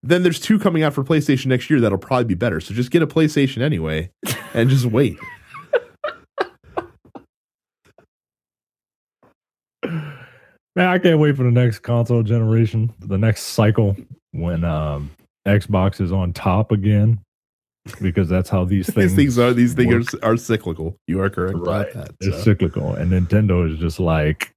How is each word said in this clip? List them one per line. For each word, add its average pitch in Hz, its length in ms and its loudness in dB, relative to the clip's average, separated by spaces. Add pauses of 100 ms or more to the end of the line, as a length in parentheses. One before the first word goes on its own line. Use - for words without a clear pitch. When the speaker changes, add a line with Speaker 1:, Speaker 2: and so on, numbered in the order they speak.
Speaker 1:
then 175 200 2
there's 170 180 0
two 214 180 2
coming 170 240 2
out 147 100 0
for 139 120 -4
PlayStation 147 400 2
next 127 240 -2
year 151 100 4
that'll 101 180 2
probably 123 280 -2
be 101 100 -2
better. 90 240 -2
So 95 140 -12
just 123 180 -4
get 170 100 4
a 156 60 0
PlayStation 147 540 0
anyway 82 500 -4 (420)
and 117 160 2
just 131 160 2
wait. 113 320 2 (4000)
<laughs> - 0 -
Speaker 2:
Man, 151 1040 -6
I 180 100 2
can't 170 200 4
wait 147 180 2
for 131 60 0
the 120 80 4
next 123 280 2
console 117 440 0
generation, 113 760 2
the 98 180 -4
next 107 260 0
cycle, 107 520 2 (360)
when, 85 340 -4
um, 76 460 -4 (360)
Xbox 98 540 2
is 87 100 -2
on 92 220 -2
top 98 380 0
again, 104 480 2 (800)
because 92 260 0
that's 90 220 0
how 92 160 0
these 92 220 0
Speaker 1:
<laughs> - 80 -4
These - 0 -
Speaker 2:
things 95 200 2
Speaker 1:
things 123 240 2
are, 123 140 4
these 120 200 4
things 120 400 2
Speaker 2:
work. - 100 -10
Speaker 1:
are, 113 100 2
are 120 40 0
cyclical. 80 600 -4 (100)
You 92 140 -2
are 98 80 0
correct 92 300 -4
Speaker 2:
Right. 87 300 -4
Speaker 1:
about - 40 -18
that, - 260 -14
Speaker 2:
It's 95 180 -4
Speaker 1:
so. - 60 -8
Speaker 2:
cyclical. 90 500 0
And 87 180 -2
Nintendo 90 600 2
is 80 80 -8
just 82 220 -4
like 78 560 0